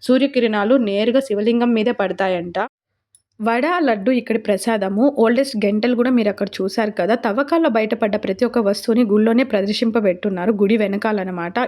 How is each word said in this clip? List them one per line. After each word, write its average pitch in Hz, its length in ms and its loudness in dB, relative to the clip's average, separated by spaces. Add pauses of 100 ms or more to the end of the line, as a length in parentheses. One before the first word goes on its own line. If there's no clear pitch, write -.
సూర్యకిరణాలు 240 760 2
నేరుగా 226 420 0
శివలింగం 233 540 0
మీదే 220 180 2
పడతాయంట. 185 680 -2 (800)
వడ, 233 260 -2 (140)
లడ్డు 226 320 0
ఇక్కడి 233 280 -2
ప్రసాదము. 214 800 0
ఓల్డెస్ట్ 240 400 2
గంటలు 214 380 0
కూడా 233 140 0
మీరు 233 200 2
అక్కడ 196 180 -4
చూశారు 202 440 -4
కదా. 196 240 0
తవ్వకాల్లో 277 540 0
బయటపడ్డ 220 460 0
ప్రతి 202 300 -2
ఒక్క 233 140 0
వస్తువుని 220 440 0
గుళ్ళోనే 220 400 4
ప్రదర్శింపబెట్టున్నారు. 202 1080 0
గుడి 208 260 2
వెనకాలన్నమాట. 196 760 -4 (140)